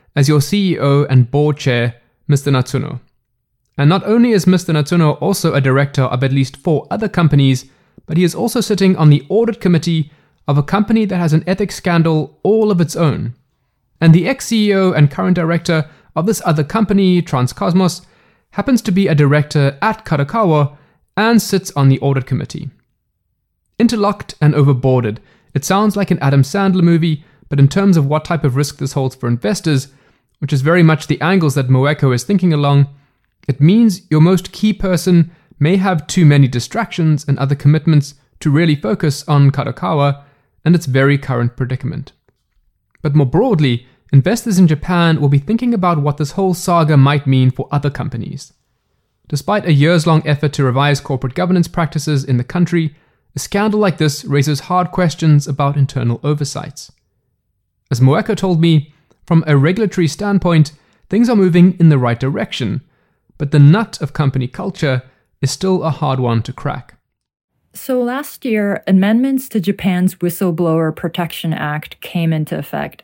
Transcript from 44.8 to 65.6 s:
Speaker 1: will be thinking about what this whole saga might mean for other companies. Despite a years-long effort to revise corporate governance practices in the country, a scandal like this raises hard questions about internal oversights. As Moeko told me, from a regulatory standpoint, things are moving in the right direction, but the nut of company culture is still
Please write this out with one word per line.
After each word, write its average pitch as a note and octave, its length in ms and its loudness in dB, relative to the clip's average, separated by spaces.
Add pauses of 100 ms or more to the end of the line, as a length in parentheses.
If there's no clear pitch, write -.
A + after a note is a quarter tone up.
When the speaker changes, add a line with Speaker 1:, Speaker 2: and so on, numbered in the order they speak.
Speaker 1:
will C#3 100 0
be C#3 100 2
thinking A3+ 340 -2
about F3 280 0
what D3 140 -2
this D3 160 -4
whole F#3+ 220 0
saga E3+ 420 2
might C#3 320 4
mean C3 240 2
for - 200 -6
other D3 180 -2
companies. - 640 -10 (760)
Despite G3 380 -4
a F3 80 2
years-long D#3 540 2
effort C#3+ 260 -2
to C#3+ 100 -2
revise C3+ 360 0
corporate C3 360 -8
governance F3+ 320 0
practices D3+ 560 -4
in C3 140 -2
the A#2+ 60 -2
country, E3+ 520 -2 (400)
a C#3+ 40 -10
scandal G#3 400 -2
like G3+ 200 0
this D3+ 260 -2
raises C#3+ 360 -2
hard F3+ 280 -2
questions D#3+ 580 0
about C#3+ 300 -4
internal B2 460 -2
oversights. - 680 -8 (1000)
As A#2 80 -2
Moeko D3+ 360 2
told F#3 240 -2
me, D#3+ 320 2 (360)
from E3+ 180 2
a D3+ 100 2
regulatory F3+ 520 0
standpoint, F3 640 0 (400)
things A3+ 180 2
are B3 60 2
moving F3+ 440 4
in E3 100 6
the C#3+ 100 4
right A#2+ 200 -2
direction, C3+ 640 -6 (560)
but C#3+ 140 -6
the D3+ 80 4
nut D#3+ 420 4
of C#3+ 120 -8
company C3+ 340 -4
culture C#3+ 560 -6 (380)
is C3+ 100 -4
still F#3 320 -2